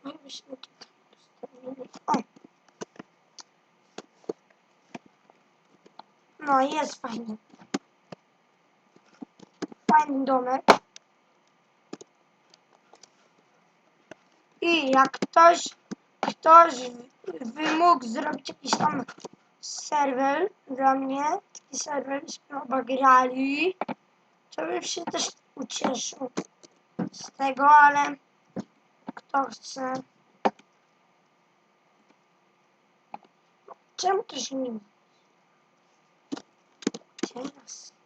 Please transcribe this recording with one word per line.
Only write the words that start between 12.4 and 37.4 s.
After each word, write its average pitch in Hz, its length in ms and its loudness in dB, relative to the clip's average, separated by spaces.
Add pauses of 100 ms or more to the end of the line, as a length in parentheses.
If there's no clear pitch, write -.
I 320 300 0
jak 269 200 4
ktoś, - 560 6 (540)
ktoś 330 520 6 (720)
by 311 300 -4
mógł 339 300 4
zrobić 277 440 -6
jakiś - 220 -8
tam 294 320 0 (580)
serwer 285 880 -2 (180)
dla 269 280 2
mnie, 269 280 -4 (300)
taki - 300 -12
serwer, 277 420 -6
byśmy - 360 -14
oba 262 200 -4
grali, 262 960 2 (800)
to 320 100 -6
bym 349 180 -6
się - 220 -8
też - 260 -6 (240)
ucieszył - 760 -8 (800)
z - 200 -18
tego, 269 380 0
ale 285 460 6 (1000)
kto - 280 -4
chce. 254 500 -10 (4000)
Czemu 381 280 0
to 285 160 -12
się 240 160 -10
nie 247 240 -6 (2500)
Teraz. - 560 -16 (140)